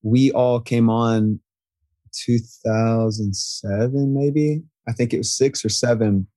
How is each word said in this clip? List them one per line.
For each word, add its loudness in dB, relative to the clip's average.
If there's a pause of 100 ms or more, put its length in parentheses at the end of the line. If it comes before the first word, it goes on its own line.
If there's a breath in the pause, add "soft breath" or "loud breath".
we 2
all 2
came 0
on 0 (720)
two -2 (260)
thousand 0
seven, -2
maybe. 0 (260)
I -4
think -2
it -2
was -4
six 0
or 0
seven. 0